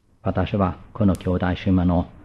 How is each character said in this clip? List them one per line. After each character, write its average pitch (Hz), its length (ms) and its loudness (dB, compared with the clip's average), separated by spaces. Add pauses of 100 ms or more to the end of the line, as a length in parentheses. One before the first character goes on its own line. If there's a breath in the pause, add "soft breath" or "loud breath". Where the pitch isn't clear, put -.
(220)
私 95 360 -2
は 92 200 0 (160)
こ 107 120 0
の 92 100 4
兄 - 140 -6
弟 90 180 0 (180)
姉 98 60 2
妹 90 140 2
の 87 240 0 (160)